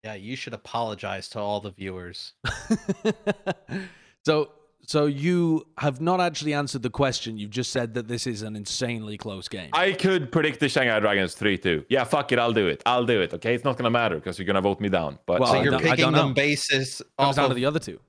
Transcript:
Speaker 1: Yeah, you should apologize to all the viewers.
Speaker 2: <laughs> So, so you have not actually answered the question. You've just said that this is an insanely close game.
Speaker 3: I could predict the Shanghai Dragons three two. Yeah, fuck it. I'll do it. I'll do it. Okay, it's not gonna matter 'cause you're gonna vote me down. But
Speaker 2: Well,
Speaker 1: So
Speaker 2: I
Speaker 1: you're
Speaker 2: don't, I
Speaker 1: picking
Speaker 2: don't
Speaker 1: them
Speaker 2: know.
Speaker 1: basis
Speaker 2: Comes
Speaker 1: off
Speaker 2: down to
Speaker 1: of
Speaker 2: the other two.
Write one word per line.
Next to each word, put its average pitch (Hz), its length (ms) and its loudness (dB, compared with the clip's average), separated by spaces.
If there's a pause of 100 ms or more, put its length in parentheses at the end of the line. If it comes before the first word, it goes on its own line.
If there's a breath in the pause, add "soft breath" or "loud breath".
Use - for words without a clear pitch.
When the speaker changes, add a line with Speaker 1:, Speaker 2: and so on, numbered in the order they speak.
Speaker 1:
Yeah, 107 100 -10
you 107 220 -10
should 117 180 -10
apologize 104 760 -6
to 107 100 -8
all 104 200 -2
the 98 120 -10
viewers. 92 600 -12 (120)
Speaker 2:
<laughs> - 600 -6 (1200 loud breath)
So, 151 240 0 (360)
so 151 200 2
you 160 600 2 (120)
have 135 220 -2
not 180 200 2
actually 151 320 0
answered 143 300 -4
the 120 80 -2
question. 120 480 -2
You've 104 120 -8
just 123 200 -4
said 117 240 -4
that 113 140 -6
this 120 180 -4
is 107 160 -6
an 107 140 -8
insanely 110 600 -6
close 98 320 -10
game. 90 240 -10
Speaker 3:
I 185 200 2
could 185 380 0
predict 151 300 0
the 143 80 2
Shanghai 120 320 4
Dragons 101 340 2
three 98 220 2
two. 82 320 0
Yeah, 123 160 4
fuck 139 280 0
it. 120 60 4
I'll 117 140 2
do 104 140 4
it. 76 180 0
I'll 123 220 4
do 117 140 4
it. 85 140 0
Okay, 113 200 0
it's 117 100 -4
not 131 120 2
gonna 120 140 0
matter 113 300 2
'cause 90 180 -8
you're 92 80 -4
gonna 98 140 2
vote 101 200 0
me 104 80 0
down. 82 380 0
But 87 140 2
Speaker 2:
Well, 127 120 6
Speaker 1:
So - 60 6
Speaker 2:
I - 40 2
Speaker 1:
you're 143 100 2
Speaker 2:
don't, 131 120 0
I 165 60 4
Speaker 1:
picking 131 140 4
Speaker 2:
don't 131 100 4
Speaker 1:
them 143 140 4
Speaker 2:
know. 131 60 -2
Speaker 1:
basis 139 640 0
Speaker 2:
Comes - 100 -14 (100)
Speaker 1:
off 139 180 4
Speaker 2:
down 143 100 4
to 131 60 4
Speaker 1:
of 123 40 0
Speaker 2:
the 123 80 0
other 151 140 0
two. - 300 -8